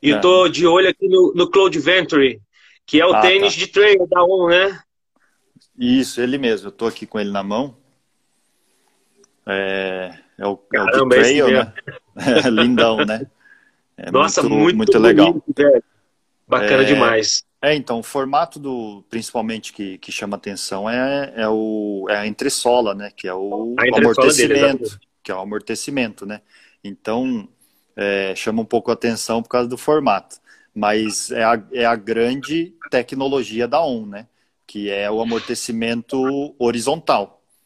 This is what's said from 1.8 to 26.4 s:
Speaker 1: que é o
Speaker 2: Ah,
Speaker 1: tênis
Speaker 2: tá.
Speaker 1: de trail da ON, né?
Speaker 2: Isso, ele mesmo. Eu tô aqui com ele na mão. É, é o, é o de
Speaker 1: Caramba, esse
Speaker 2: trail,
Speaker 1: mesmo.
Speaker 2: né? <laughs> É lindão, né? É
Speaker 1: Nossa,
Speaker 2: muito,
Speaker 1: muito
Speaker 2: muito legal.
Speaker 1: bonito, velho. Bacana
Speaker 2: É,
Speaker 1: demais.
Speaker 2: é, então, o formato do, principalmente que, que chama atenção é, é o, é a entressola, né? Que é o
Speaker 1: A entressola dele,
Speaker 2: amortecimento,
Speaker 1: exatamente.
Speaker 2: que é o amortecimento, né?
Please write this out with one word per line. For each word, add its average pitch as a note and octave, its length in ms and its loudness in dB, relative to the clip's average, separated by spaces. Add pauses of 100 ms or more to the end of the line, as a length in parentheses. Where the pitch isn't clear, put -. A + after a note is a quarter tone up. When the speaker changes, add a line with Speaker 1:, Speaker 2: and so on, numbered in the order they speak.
Speaker 1:
que D3+ 160 2
é E3 60 4
o F#3 80 4
Speaker 2:
Ah, G#2+ 60 4
Speaker 1:
tênis G3 340 2
Speaker 2:
tá. D#3+ 60 -8
Speaker 1:
de F3+ 80 -4
trail G3 400 4
da F3+ 160 2
ON, F3+ 240 0
né? F#3 320 2 (1000)
Speaker 2:
Isso, B2 420 0
ele B2+ 180 -2
mesmo. A2 300 -2
Eu G2 40 -16
tô - 140 -6
aqui G#2+ 200 -6
com G#2+ 140 -6
ele G2+ 100 -4
na G2+ 140 -6
mão. A2+ 320 -6 (1700)
É, F#2+ 720 -6 (200)
é G2 80 -6
o, G2+ 120 -4 (160)
é G#2+ 60 0
o G2+ 60 0
de A2+ 60 0
Speaker 1:
Caramba, B2+ 240 4
esse C3 80 6
Speaker 2:
trail, C#3 220 4
Speaker 1:
mesmo. B2+ 180 4
Speaker 2:
né? A2 100 -18 (420)
<laughs> C3 300 2
É B2+ 40 2
lindão, A2+ 540 2
né? A2 220 -6 (720)
É - 140 -14
Speaker 1:
Nossa, D3+ 320 2
Speaker 2:
muito, A2 160 0
Speaker 1:
muito A2 180 4
Speaker 2:
muito A2 220 4
legal. D4+ 340 6
Speaker 1:
bonito, D4+ 240 -6
velho. - 280 4 (640)
Bacana B2+ 340 2
Speaker 2:
É, C#3 40 4
Speaker 1:
demais. A2+ 580 2 (180)
Speaker 2:
é, D3 120 2
então, B2 260 -4
o - 20 -10
formato C#3 560 -4
do, A#2 520 -10
principalmente A2+ 640 -8
que, F#2+ 260 -12
que - 140 -16
chama G2+ 240 -8
atenção G2 520 -8
é, C3+ 480 -4
é A2 120 -2
o, G#2+ 600 -4
é G#2 100 0
a G#2 80 -6
entressola, A#2+ 680 0
né? G2+ 200 -12
Que - 140 -14
é F#2 60 -6
o G2+ 440 -6
Speaker 1:
A A#2 80 2
entressola A#2 280 4 (180)
dele, A#2+ 220 2
Speaker 2:
amortecimento, C#3 300 2
Speaker 1:
exatamente. G2+ 140 -12 (240)
Speaker 2:
que - 100 -10
é - 20 -6
o F#2 60 -10
amortecimento, G#2+ 840 -8
né? G#2 140 -12 (440)